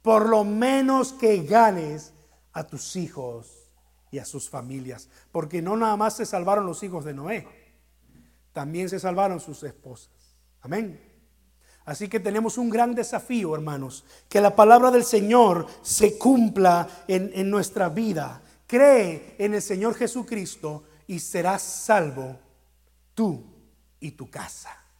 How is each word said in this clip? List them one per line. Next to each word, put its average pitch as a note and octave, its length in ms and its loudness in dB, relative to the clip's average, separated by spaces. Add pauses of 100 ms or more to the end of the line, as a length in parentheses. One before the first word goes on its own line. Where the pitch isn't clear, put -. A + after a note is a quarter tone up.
por A3 260 4
lo G#3+ 160 4
menos C4 680 0
que G#3+ 300 2
ganes E3+ 680 2 (380)
a D#3 160 -12
tus - 300 -14
hijos B2 720 -12 (400)
y C#3 80 -10
a - 60 -14
sus - 240 -14
familias. B2+ 580 -14 (240)
Porque E3 300 -8
no F#3+ 160 -4
nada A3 180 0
más G#3+ 220 -2
se A3+ 80 -8
salvaron G3 400 -2
los E3+ 180 -10
hijos F3 220 -10
de D3 80 -12
Noé, E3 340 -10 (1040)
también D#3+ 380 -8
se F#3 100 -8
salvaron F#3 400 -2
sus - 240 -16
esposas. - 720 -20 (240)
Amén. F3+ 540 -10 (720)
Así G3+ 220 -10
que G#3+ 120 -4
tenemos G#3+ 380 -4
un A#3+ 120 -2
gran A#3 260 0
desafío, G#3+ 600 -4
hermanos, D3 500 -10 (240)
que G3+ 100 2
la G3+ 160 4
palabra A#3+ 340 10
del B3 140 6
Señor G#3 640 4 (140)
se G#3 360 2
cumpla G3 680 4 (200)
en, F#3 260 -2
en G3 160 -4
nuestra G3 400 -2
vida. D#3 520 -6 (260)
Cree A#3 680 4
en G#3 160 -2
el G3+ 80 -2
Señor G#3 340 -2
Jesucristo F#3+ 880 -8 (220)
y F3 120 -8
serás F#3 420 -2
salvo C3+ 760 -2 (760)
tú F3+ 300 -4 (560)
y D#3 120 -14
tu - 180 -20
casa. - 400 -16 (300)